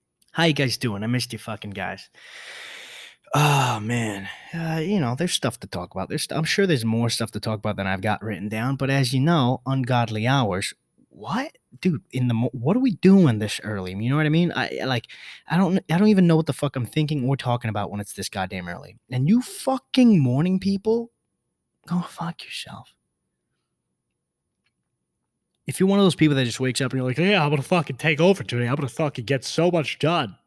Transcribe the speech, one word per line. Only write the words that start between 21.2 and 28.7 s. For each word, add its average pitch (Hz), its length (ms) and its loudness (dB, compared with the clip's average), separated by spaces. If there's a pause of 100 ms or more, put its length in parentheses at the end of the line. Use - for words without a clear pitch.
go 175 140 -2
fuck - 460 -8
yourself. - 480 -16 (2750)
If - 120 -6
you're 190 100 4
one 196 100 4
of 196 60 6
those 175 100 4
people 151 200 4
that 135 100 2
just 117 160 -4
wakes 127 180 -2
up 131 120 -2
and 135 80 -2
you're 127 80 -2
like, 123 100 -2
"Yeah, 180 260 4
I'm 147 60 2
gonna 147 120 2
fucking 156 360 -2
take 151 220 2
over 185 240 6
today. 120 240 -2
I'm 123 80 0